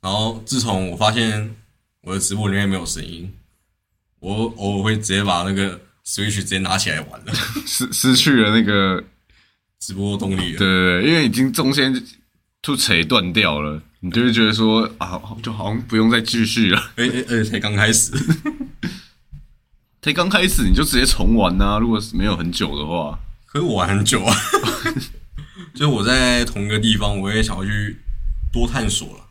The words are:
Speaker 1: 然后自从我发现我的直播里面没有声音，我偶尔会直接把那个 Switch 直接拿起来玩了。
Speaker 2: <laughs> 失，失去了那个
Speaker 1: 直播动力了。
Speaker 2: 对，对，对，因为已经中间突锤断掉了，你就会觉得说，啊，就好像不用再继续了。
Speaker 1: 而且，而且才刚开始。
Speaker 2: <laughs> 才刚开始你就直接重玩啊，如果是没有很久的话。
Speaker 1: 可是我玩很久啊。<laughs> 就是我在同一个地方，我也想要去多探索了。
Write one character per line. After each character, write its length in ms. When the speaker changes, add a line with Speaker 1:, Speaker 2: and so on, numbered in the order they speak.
Speaker 1:
然 100
后 360
自 120
从 320
我 60
发 160
现 420
我 140
的 60
直 140
播 140
里 60
面 120
没 80
有 120
声 180
音， 260
我 240
偶 220
尔 40
会 140
直 60
接 200
把 200
那 100
个 260
Switch 300
直 80
接 160
拿 180
起 100
来 140
玩 240
了。 80
Speaker 2:
<laughs> 180
失， 260
失 240
去 240
了 180
那 40
个 420
Speaker 1:
直 140
播 240
动 140
力 220
了。 60
Speaker 2:
对， 80
对， 360
对， 80
因 40
为 120
已 20
经 240
中 180
间 320
突 120
锤 300
断 300
掉 260
了， 220
你 100
就 120
会 100
觉 100
得 80
说， 460
啊， 240
就 100
好 160
像 140
不 120
用 160
再 120
继 240
续 240
了。 260
Speaker 1:
而 100
且， 220
而 160
且 60
才 80
刚 180
开 160
始。 200
Speaker 2:
<laughs> 920
才 100
刚 160
开 220
始 180
你 80
就 80
直 100
接 120
重 300
玩 260
啊， 180
如 80
果 140
是 160
没 80
有 100
很 160
久 280
的 80
话。 320
Speaker 1:
可 140
是 80
我 80
玩 140
很 140
久 220
啊。 120
<laughs> 60
就 100
是 20
我 160
在 420
同 200
一 40
个 100
地 180
方， 240
我 120
也 80
想 160
要 80
去 340
多 140
探 240
索 260
了。 140